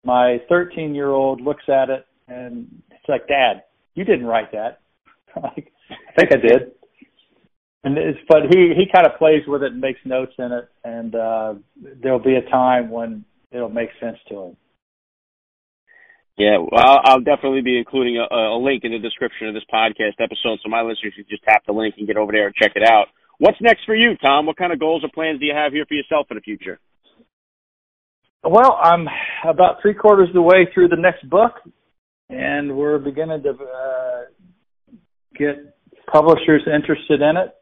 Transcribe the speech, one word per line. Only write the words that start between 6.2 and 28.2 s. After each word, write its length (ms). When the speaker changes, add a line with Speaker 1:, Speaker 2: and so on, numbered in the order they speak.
Speaker 1:
I 40
did." 360
And 120
it's, 220
but 220
he, 260
he 160
kind 140
of 120
plays 280
with 160
it 100
and 80
makes 240
notes 340
in 120
it, 180
and, 300
uh, 400
there'll 160
be 160
a 160
time 400
when 340
it'll 160
make 220
sense 180
to 120
him. 160
Speaker 2:
Yeah, 220
well, 260
I'll, 200
I'll 160
definitely 400
be 180
including 380
a, 180
a 240
link 240
in 80
the 80
description 480
of 80
this 80
podcast 460
episode, 440
so 60
my 140
listeners 320
can 160
just 140
tap 220
the 60
link 260
and 80
get 100
over 160
there 140
and 80
check 200
it 80
out. 240
What's 220
next 260
for 80
you, 220
Tom? 280
What 120
kind 160
of 80
goals 240
or 100
plans 240
do 80
you 80
have 180
here 140
for 80
yourself 360
in 60
the 40
future? 400